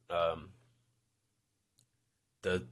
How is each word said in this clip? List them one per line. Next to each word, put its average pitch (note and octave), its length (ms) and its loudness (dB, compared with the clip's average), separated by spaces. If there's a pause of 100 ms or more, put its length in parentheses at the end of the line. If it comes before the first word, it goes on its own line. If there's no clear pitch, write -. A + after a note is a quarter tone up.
(100)
um, E2 400 0 (1900)
the F#2 300 0